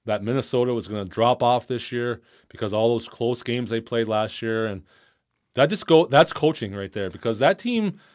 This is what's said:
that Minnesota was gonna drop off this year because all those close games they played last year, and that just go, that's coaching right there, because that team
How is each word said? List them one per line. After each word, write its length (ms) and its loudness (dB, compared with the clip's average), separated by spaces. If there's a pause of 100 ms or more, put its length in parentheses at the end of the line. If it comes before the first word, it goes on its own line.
that 180 -2
Minnesota 500 -2
was 140 -6
gonna 160 -6
drop 380 2
off 260 0
this 240 -6
year 300 -4 (260)
because 240 -6
all 160 2
those 200 0
close 340 -4
games 260 -4
they 140 -2
played 260 -2
last 320 -2
year, 260 -2
and 160 -8 (720)
that 120 4
just 200 -6
go, 200 6
that's 260 6
coaching 420 -2
right 180 -10
there, 180 -4
because 280 -4
that 200 4
team 420 -2 (140)